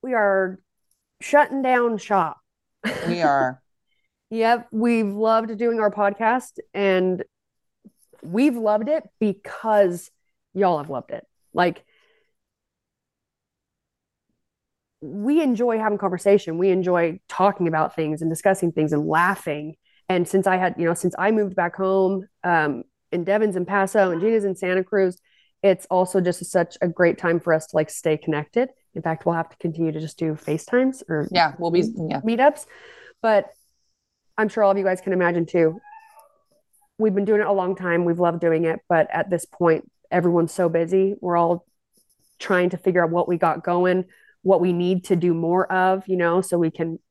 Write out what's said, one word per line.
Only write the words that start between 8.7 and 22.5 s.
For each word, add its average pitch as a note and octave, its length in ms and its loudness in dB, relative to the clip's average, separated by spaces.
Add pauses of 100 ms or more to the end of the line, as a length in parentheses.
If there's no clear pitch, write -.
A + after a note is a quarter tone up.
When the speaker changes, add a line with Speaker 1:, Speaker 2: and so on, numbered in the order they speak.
Speaker 1:
it D#4 140 -2 (160)
because G3+ 920 0 (420)
y'all F#3 260 2
have D3 120 -8
loved B2+ 220 -8
it. - 120 -12 (300)
Like, F3 280 0 (3250)
we G#3 400 -2
enjoy A#3+ 380 0
having G#3+ 180 -2
conversation. F#3 600 0
We F#3 120 2
enjoy F3 580 0
talking F#3+ 400 0
about D#3 280 -2
things D#3 240 -4
and E3 100 -2
discussing F3 420 0
things D#3 200 0
and D3+ 140 0
laughing. D#3+ 680 -2 (340)
And F3+ 180 0
since F#3+ 180 0
I F#3 100 2
had, F#3 200 -2
you E3+ 80 -2
know, E3 100 2
since F3+ 240 -4
I G3 120 0
moved G#3 260 -2
back F3 200 -2
home, F#3+ 500 0 (180)
um, D3+ 380 0 (300)